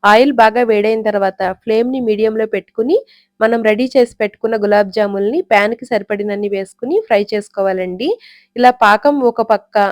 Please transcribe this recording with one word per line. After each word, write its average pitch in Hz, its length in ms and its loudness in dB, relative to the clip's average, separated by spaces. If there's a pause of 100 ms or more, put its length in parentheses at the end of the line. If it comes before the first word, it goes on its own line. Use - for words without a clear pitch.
ఆయిల్ 233 280 4
బాగా 226 300 2
వేడైన 220 400 0
తర్వాత 196 500 -2
ఫ్లేమ్‌ని 240 480 -2
మీడియంలో 220 460 -2
పెట్టుకుని, 226 500 -4 (440)
మనం 226 220 0
రెడీ 214 240 2
చేసి 254 300 0
పెట్టుకున్న 220 400 -4
గులాబ్ 202 360 0
జాములని 202 500 -2
ప్యాన్‌కి 220 440 0
సరిపడినన్ని 208 640 -4
వేసుకుని 202 520 -6
ఫ్రై 220 240 0
చేసుకోవాలండి. 190 840 -4 (480)
ఇలా 247 220 4
పాకం 220 420 2
ఒక 233 220 0
పక్క 220 340 -2 (160)